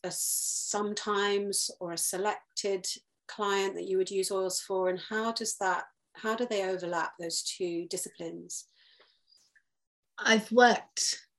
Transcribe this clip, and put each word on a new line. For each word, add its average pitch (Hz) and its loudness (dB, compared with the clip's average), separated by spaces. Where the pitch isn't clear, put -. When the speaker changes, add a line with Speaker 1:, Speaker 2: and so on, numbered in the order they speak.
Speaker 1:
a 175 -4
sometimes 202 0
or 175 -6
a 170 -6
selected 196 -2
client 196 0
that 180 -6
you 190 2
would 185 0
use 190 0
oils 190 -2
for? 185 0
And 185 0
how 220 -2
does 226 -4
that, 185 0
how 226 -2
do 240 -2
they 202 0
overlap, 175 -2
those 165 -4
two 175 -4
disciplines? 170 -10
Speaker 2:
I've 220 4
worked - 6